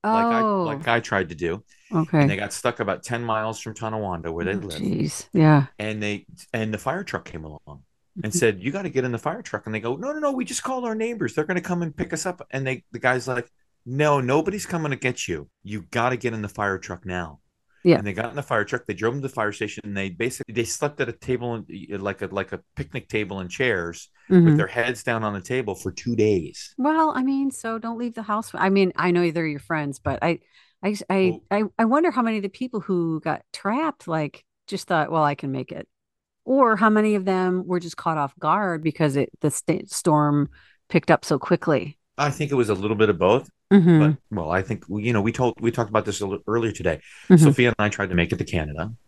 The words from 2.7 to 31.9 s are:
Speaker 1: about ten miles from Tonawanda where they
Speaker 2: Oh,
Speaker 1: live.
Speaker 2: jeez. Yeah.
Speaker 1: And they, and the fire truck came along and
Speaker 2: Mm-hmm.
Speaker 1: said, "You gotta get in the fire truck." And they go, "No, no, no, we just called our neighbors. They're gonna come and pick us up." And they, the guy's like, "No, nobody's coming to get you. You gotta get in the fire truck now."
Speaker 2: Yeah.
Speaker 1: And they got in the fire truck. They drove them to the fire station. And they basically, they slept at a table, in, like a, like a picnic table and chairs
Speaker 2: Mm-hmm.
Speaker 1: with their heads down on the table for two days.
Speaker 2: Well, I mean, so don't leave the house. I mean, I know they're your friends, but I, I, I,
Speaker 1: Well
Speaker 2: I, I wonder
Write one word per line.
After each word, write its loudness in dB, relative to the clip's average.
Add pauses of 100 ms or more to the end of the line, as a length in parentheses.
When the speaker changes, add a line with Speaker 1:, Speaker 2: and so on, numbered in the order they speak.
Speaker 1:
about -2
ten -4
miles -4
from -12
Tonawanda -6
where -4
they -2
Speaker 2:
Oh, -4
Speaker 1:
live. -8
Speaker 2:
jeez. -4
Yeah. 6 (120)
Speaker 1:
And -6
they, -4 (260)
and -2
the -6
fire -4
truck -8
came -14
along -16 (600)
and -6
Speaker 2:
Mm-hmm. -2
Speaker 1:
said, 2
"You -4
gotta -6
get 0
in -2
the -4
fire -6
truck." -8
And -8
they -4
go, -6
"No, -8
no, -8
no, -2
we -4
just -8
called -6
our -4
neighbors. -4
They're -2
gonna -2
come -4
and -6
pick -6
us -6
up." -8
And -4
they, -4
the -10
guy's 2
like, -4 (380)
"No, 4
nobody's 0
coming -2
to -2
get -2
you. -8 (140)
You -10
gotta 0
get -4
in -8
the -8
fire -2
truck -12
now." -8 (440)
Speaker 2:
Yeah. 8
Speaker 1:
And -4
they -4
got -6
in -18
the -6
fire 0
truck. -6
They -6
drove -2
them -6
to -8
the -10
fire -2
station. -8
And -8
they -4
basically, -6
they -2
slept -6
at -2
a -10
table, -6
in, -10
like -6
a, -6
like -6
a -10 (160)
picnic -10
table -4
and -10
chairs -2 (220)
Speaker 2:
Mm-hmm. 10
Speaker 1:
with 8
their 2
heads -2
down -2
on -2
the -6
table -4
for -6
two -6
days. 0
Speaker 2:
Well, 2
I -2
mean, 0
so -8
don't -8
leave -6
the -10
house. -4
I 0
mean, 4
I 0
know 4
they're -2
your -4
friends, -4
but -4
I, 0 (420)
I, -2 (120)
I, 4
Speaker 1:
Well -6 (100)
Speaker 2:
I, 2 (160)
I 4
wonder 4